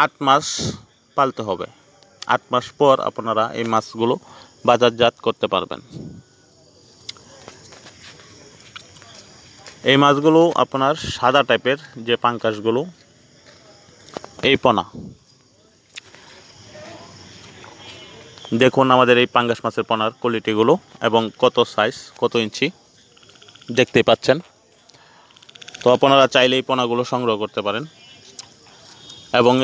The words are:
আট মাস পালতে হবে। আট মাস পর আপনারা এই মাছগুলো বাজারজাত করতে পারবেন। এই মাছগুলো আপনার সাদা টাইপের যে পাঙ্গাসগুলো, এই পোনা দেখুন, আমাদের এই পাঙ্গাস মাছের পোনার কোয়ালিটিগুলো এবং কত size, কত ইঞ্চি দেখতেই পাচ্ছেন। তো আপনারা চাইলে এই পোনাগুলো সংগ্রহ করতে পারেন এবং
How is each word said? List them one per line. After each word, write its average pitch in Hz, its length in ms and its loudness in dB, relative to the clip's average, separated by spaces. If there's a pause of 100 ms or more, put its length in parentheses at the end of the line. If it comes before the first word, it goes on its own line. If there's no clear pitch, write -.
আট 147 80 -4 (140)
মাস 143 180 2 (720)
পালতে 135 320 -2
হবে। 92 180 -6 (680)
আট - 80 -4 (100)
মাস 123 140 -2 (120)
পর 139 180 4 (120)
আপনারা 110 360 -4 (160)
এই 117 120 -4
মাছগুলো 113 420 -2 (540)
বাজারজাত 117 460 2 (120)
করতে 113 260 -4
পারবেন। 90 280 -6 (4000)
এই 135 140 6
মাছগুলো 147 360 4 (220)
আপনার 135 320 -2 (220)
সাদা 131 320 2
টাইপের 127 300 0 (280)
যে 120 80 0 (100)
পাঙ্গাসগুলো, 113 560 -2 (1700)
এই 135 160 2
পোনা 104 200 0 (3750)
দেখুন, 131 240 4 (100)
আমাদের 123 260 6
এই 123 120 0
পাঙ্গাস 120 300 0
মাছের 110 260 -4
পোনার 110 200 -2 (100)
কোয়ালিটিগুলো 113 520 0 (360)
এবং 113 140 2 (200)
কত 123 140 2 (180)
size, 110 220 -2 (260)
কত 120 120 -2 (120)
ইঞ্চি 135 220 -4 (1120)
দেখতেই 120 320 2
পাচ্ছেন। 127 280 0 (1400)
তো - 40 2 (100)
আপনারা 139 380 4
চাইলে 127 240 2
এই 127 100 -6
পোনাগুলো 123 340 -2 (100)
সংগ্রহ 123 300 -2
করতে 107 240 -8
পারেন 110 180 -6 (1600)
এবং 123 240 4